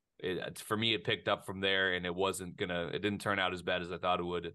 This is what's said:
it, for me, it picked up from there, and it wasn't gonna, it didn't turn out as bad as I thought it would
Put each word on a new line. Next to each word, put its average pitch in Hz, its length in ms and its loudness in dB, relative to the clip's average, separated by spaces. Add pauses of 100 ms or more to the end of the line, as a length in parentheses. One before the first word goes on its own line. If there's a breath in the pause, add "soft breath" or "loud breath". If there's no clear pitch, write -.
(180)
it, - 420 -4
for - 180 -2
me, 113 160 2
it 104 100 -2
picked 107 240 0
up 101 160 2
from 95 160 -6
there, 95 320 4
and 90 140 0
it 87 80 -2
wasn't 92 420 0
gonna, 87 300 -2
it - 140 -2
didn't 101 200 0
turn 101 180 0
out 92 140 2
as 90 100 -4
bad 90 200 0
as 87 100 -6
I 85 60 -4
thought 90 220 2
it 87 40 -2
would 87 300 -4